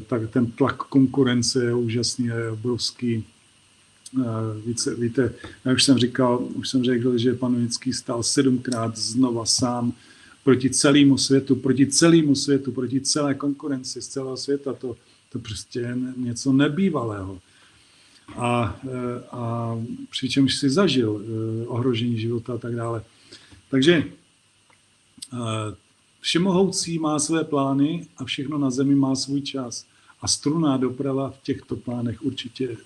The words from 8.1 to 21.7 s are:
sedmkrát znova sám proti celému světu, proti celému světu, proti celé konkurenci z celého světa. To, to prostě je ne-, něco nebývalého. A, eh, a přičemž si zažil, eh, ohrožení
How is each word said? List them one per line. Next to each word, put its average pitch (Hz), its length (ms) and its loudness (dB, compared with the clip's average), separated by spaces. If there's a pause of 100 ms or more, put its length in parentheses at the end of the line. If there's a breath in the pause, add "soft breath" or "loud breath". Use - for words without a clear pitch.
sedmkrát 123 760 0
znova 117 480 0
sám 120 480 0 (500 loud breath)
proti 127 260 6
celému 143 480 6
světu, 135 380 2
proti 131 320 4
celému 160 480 6
světu, 139 360 0
proti 127 300 -2
celé 143 320 0
konkurenci 139 680 -6
z - 60 -12
celého 131 300 -6
světa. 139 360 -4
To, 120 220 -8 (360 soft breath)
to 120 80 -8
prostě 113 400 -10
je 120 160 -6
ne-, 127 220 -4
něco 127 360 -2
nebývalého. 131 840 0 (960 soft breath)
A, 120 480 -2
eh, 123 480 -8
a 117 440 -4 (340)
přičemž 131 460 0
si 143 140 0
zažil, 131 520 2
eh, 113 460 -6
ohrožení 120 520 -2